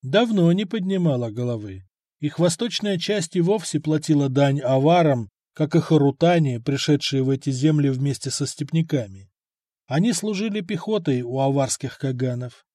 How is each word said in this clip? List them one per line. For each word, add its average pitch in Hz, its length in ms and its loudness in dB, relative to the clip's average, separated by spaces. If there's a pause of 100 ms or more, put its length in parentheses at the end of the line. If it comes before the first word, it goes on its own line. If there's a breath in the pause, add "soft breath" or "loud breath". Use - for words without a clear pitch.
давно 185 480 2
не 196 140 2
поднимало 180 640 -2
головы. 104 560 -8 (320)
Их 151 180 -6
восточная 190 600 -2
часть 196 380 -4
и 175 60 2
вовсе 170 380 0
платила 151 500 0
дань 139 300 2
аварам, 135 720 2 (240)
как 156 220 -2
и 165 40 6
харутане, 151 800 2
пришедшие 139 640 0
в 131 60 0
эти 135 200 -2
земли 139 400 2
вместе 135 400 -4
со 139 160 -4
степняками. 131 880 -4 (560)
Они 190 260 2
служили 208 480 -4
пехотой 170 600 -4
у 123 180 -6
аварских 135 580 -2
каганов. 123 760 -6